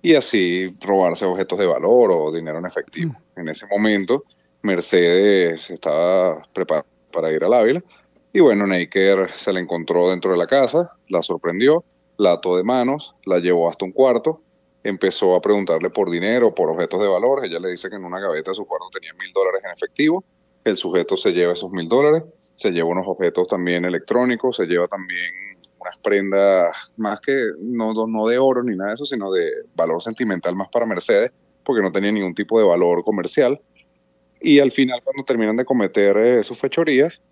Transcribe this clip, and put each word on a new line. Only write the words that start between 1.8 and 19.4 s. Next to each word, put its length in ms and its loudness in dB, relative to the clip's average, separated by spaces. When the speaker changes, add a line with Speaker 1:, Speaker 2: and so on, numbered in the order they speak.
Speaker 1:
o 200 0
dinero 260 -6
en 80 -10
efectivo. 480 -8
Speaker 2:
Mm. 60 -16
Speaker 1:
En 80 -8
ese 180 -12
momento, 580 0
Mercedes 1080 2
estaba 720 0
preparada 360 -4
para 180 -2
ir 120 -2
al 100 2
Ávila 300 2
y, 60 2
bueno, 280 6
Neiker 640 2
se 240 -6
la 80 -4
encontró 480 0
dentro 220 0
de 60 2
la 100 0
casa, 420 2
la 140 0
sorprendió, 640 0
la 140 4
ató 260 0
de 60 0
manos, 600 -2
la 140 0
llevó 320 2
hasta 160 -6
un 60 -8
cuarto, 500 2
empezó 540 0
a 60 2
preguntarle 500 0
por 180 -2
dinero, 460 0
por 160 0
objetos 300 -4
de 60 0
valor. 380 0
Ella 140 -6
le 100 -6
dice 180 -10
que 100 -14
en 60 -14
una 160 -10
gaveta 300 -6
de 60 -6
su 100 -10
cuarto 260 -8
tenía 220 -16
mil 180 -16
dólares 320 -2